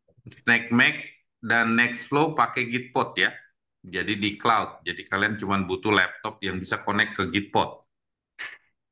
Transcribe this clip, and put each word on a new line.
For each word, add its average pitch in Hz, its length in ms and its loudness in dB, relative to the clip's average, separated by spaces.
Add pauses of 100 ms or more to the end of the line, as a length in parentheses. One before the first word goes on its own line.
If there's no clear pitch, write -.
(260)
SnackMac 120 800 0 (400)
dan 113 320 2
Nextflow 135 560 2
pakai 120 400 0
Gitpod 123 400 -2
ya. 92 160 2 (560)
Jadi 90 320 -4
di 101 240 0
cloud. 110 400 2
Jadi 90 240 -8
kalian 101 320 -2
cuma 98 240 0
butuh 92 320 0
laptop - 480 0
yang 92 160 -6
bisa 92 240 -6
connect 104 320 0
ke 95 160 -2
Gitpod. 98 560 -2 (1080)